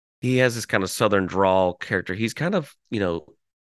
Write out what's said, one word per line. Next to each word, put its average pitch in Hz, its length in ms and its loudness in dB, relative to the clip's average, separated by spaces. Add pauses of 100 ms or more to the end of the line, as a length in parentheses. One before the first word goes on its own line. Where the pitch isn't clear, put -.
(220)
he 127 160 0
has 123 180 4
this 113 100 -8
kind 101 180 0
of 92 60 -4
Southern 101 380 2
drawl 92 480 2
character. 92 380 -4
He's 110 200 -4
kind 175 200 -4
of, 165 220 -4 (140)
you 110 100 -4
know, 87 260 -2 (400)